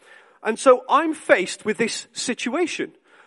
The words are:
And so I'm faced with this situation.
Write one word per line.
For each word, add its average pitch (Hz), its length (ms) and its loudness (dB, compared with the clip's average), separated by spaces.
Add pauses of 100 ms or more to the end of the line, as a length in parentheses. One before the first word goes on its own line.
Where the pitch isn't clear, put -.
(440)
And 220 160 -4
so 254 280 4
I'm 311 260 2
faced - 520 0
with - 120 -2
this - 340 -4
situation. - 840 -6 (320)